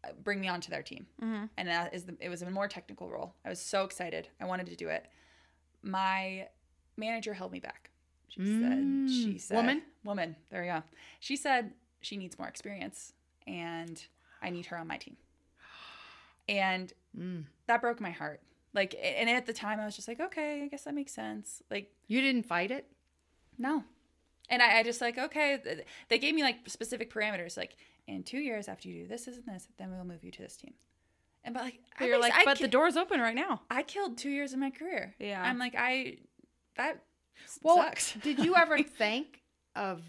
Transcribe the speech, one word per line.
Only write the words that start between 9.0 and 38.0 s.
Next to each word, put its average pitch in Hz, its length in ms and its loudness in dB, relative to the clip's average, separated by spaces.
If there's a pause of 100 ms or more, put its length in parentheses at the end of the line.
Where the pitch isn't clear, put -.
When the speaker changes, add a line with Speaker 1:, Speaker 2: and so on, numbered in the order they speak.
Speaker 1:
said, 262 60 2
she 220 240 2
said, - 200 -4
Speaker 3:
Woman? 262 260 4 (200)
Speaker 1:
Woman. 180 320 -2 (140)
There 185 120 -6
we 175 60 -4
go. 165 140 -2 (380)
She - 160 -2
said 254 380 2 (280)
she - 160 -8
needs 185 220 -10
more - 80 -6
experience - 680 -12 (320)
and 170 580 -8 (380)
I 185 80 -6
need 175 180 -6
her 175 100 -8
on 165 100 -8
my 151 100 -6
team. - 200 -16 (1300)
And 190 420 2 (260)
Speaker 3:
Mm. 175 280 -6 (220)
Speaker 1:
that 294 120 6
broke 233 220 0
my 190 80 -4
heart. 151 320 -8 (320)
Like, 196 220 0
a-, - 240 0
and 226 100 4
at 247 160 4
the 226 80 -4
time 214 260 -2
I 214 60 -4
was 208 100 -8
just - 120 -12
like, 233 120 -8
"Okay, 302 440 -2
I 285 40 -6
guess 277 180 -10
that 294 100 -4
makes 277 180 -4
sense." 214 560 -8
Like 202 240 -6 (140)
Speaker 3:
You 240 140 4
didn't 254 260 4
fight 175 240 2
it? 285 200 -8 (680)
Speaker 1:
No. 269 240 0 (680)
And 247 140 6
I, 226 160 8
I 226 40 6
just 233 160 0
like, 240 200 0
okay, 294 440 2
th-, - 220 -6 (240)
they - 80 6
gave 285 160 2
me, 311 80 4
like, 247 260 2
specific 233 460 -6
parameters, 202 420 -2
like, - 220 -6 (300)
"In 185 160 -8
two 247 160 -6
years 226 280 -4
after - 220 -12
you 170 140 -10
do 180 40 -12
this, 233 180 -8
this, 247 120 -12
and 240 100 -18
this, 185 200 -12 (100)
then 185 140 -10
we'll 185 140 -8
move 170 180 -12
you - 80 -14
to - 100 -16
this - 160 -14
team." - 160 -18 (680)
And 233 100 -8
but, 254 120 -4
like, 247 140 -10 (200)
Speaker 2:
But 262 60 2
Speaker 1:
I - 20 4
Speaker 2:
you're 240 100 6
Speaker 1:
was, 240 120 6
Speaker 2:
like, - 40 6
Speaker 1:
I - 120 10
Speaker 2:
"But 277 120 6
the 269 80 2
Speaker 1:
ki-, 220 60 2
Speaker 2:
door's 302 260 6
open 359 240 2
right 226 140 2
now." 277 340 0
Speaker 1:
I 262 140 0
killed 381 340 -4
two 285 140 -4
years 277 220 -2
of 269 60 -2
my 269 120 0
career. 294 480 -6
Speaker 2:
Yeah. 202 240 -4
Speaker 1:
I'm 247 160 2
like, 247 180 -4
I, 254 400 0 (600)
that 277 260 -2 (420)
s-, - 160 -16
Speaker 3:
Well, 339 160 10
Speaker 1:
sucks. - 380 4